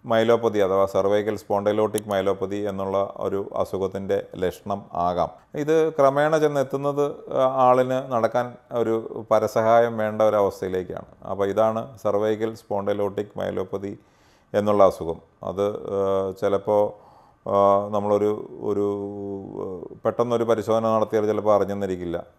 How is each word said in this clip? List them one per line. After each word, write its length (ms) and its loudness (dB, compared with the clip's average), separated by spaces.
മൈലോപ്പതി 540 2
അഥവാ 280 4
സെർവൈക്കൽ 500 0
സ്പോണ്ടൈലോട്ടിക് 720 -2
മൈലോപ്പതി 480 -2
എന്നുള്ള 600 -4
ഒരു 400 -4
അസുഖത്തിൻ്റെ 680 -4
ലക്ഷണം 460 -4
ആകാം. 360 0
ഇത് 360 0
ക്രമേണ 480 2
ചെന്ന് 220 2
എത്തുന്നത്, 500 -2
ആ, 300 -6
ആളിന് 720 2
നടക്കാൻ 420 0
ഒരു 580 -2
പരസഹായം 680 4
വേണ്ട 240 0
ഒരവസ്ഥയിലേക്കാണ്. 1040 -2
അപ്പോൾ 220 -2
ഇതാണ് 500 0
സെർവൈക്കൽ 560 0
സ്പോണ്ടൈലോട്ടിക് 720 -4
മൈലോപ്പതി 600 -6
എന്നുള്ള 300 6
അസുഖം. 360 0
അത്, 260 -2
ആ, 720 -2
ചിലപ്പോൾ, 520 2
ആ, 400 4
നമ്മളൊരു, 720 0
ഒരു, 500 -2
ആ, 400 -12
പെട്ടെന്നൊരു 400 0
പരിശോധന 440 0
നടത്തിയാൽ 380 2
ചിലപ്പോൾ 280 2
അറിഞ്ഞെന്നിരിക്കില്ല. 680 -2